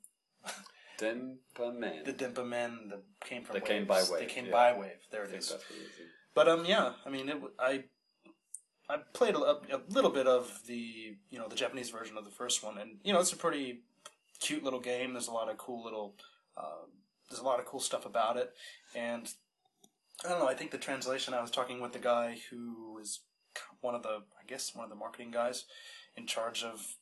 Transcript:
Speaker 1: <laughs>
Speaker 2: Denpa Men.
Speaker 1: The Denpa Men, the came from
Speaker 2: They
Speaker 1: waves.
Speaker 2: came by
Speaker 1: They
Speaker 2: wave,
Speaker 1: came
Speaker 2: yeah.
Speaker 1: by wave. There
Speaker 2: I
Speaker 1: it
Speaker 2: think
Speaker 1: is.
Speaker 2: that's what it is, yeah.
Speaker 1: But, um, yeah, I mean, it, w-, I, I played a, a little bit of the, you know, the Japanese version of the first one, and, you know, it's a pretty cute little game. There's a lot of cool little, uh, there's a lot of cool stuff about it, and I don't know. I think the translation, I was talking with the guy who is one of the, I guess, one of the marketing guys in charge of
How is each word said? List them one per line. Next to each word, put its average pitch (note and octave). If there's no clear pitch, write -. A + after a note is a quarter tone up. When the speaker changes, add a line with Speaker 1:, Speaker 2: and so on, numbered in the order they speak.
Speaker 1:
<laughs> -
Speaker 2:
Denpa B2
Men. F2+
Speaker 1:
The C3+
Denpa B2
Men, A#2
the G2
came B2
from A2
Speaker 2:
They G2
Speaker 1:
waves. -
Speaker 2:
came G#2
by F#2+
Speaker 1:
They F#2
Speaker 2:
wave, E2
Speaker 1:
came -
Speaker 2:
yeah. -
Speaker 1:
by A#2+
wave. G2
There G#2+
Speaker 2:
I G2+
Speaker 1:
it F#2+
Speaker 2:
think F#2+
Speaker 1:
is. E2+
Speaker 2:
that's E2
what E2
it -
is, E2
yeah. E2+
Speaker 1:
But, D#3
um, E3
yeah, E3
I C#3+
mean, C3+
it, D3+
w-, C#3+
I, C3
I D3
played G#3+
a, D3+
a C#3+
little G#3
bit C3
of B2
the, A2+
you B2
know, A2+
the A2+
Japanese B2
version A2+
of G#2
the G2+
first B2
one, G#2+
and, G#2+
you G3
know, F3
it's F3+
a E3+
pretty C#3
cute D3
little C3
game. B2
There's A#2+
a -
lot A2+
of A2
cool A#2+
little, G#2+
uh, E2
there's B2
a B2
lot B2
of -
cool C3+
stuff -
about A2+
it, -
and A#2
I F3
don't F3
know. C#3
I C3
think D#3
the C3+
translation, C3
I A#2+
was A#2
talking B2
with A#2+
the A#2+
guy A#2+
who A2+
is G#2
one A#2+
of A#2
the, A2
I -
guess, C3
one A#2
of A2+
the G#2+
marketing A#2
guys A#2+
in A#2
charge A#2
of A2